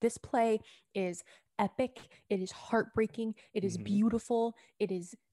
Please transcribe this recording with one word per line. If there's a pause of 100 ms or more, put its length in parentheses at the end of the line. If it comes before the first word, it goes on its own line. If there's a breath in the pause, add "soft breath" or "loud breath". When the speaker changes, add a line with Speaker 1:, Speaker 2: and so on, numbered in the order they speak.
Speaker 1:
This
play (340 loud breath)
is (340 soft breath)
epic. (280 soft breath)
It
is
heartbreaking. (180 loud breath)
It
is
Speaker 2:
Mm-hmm.
Speaker 1:
beautiful. (220 soft breath)
It
is (180)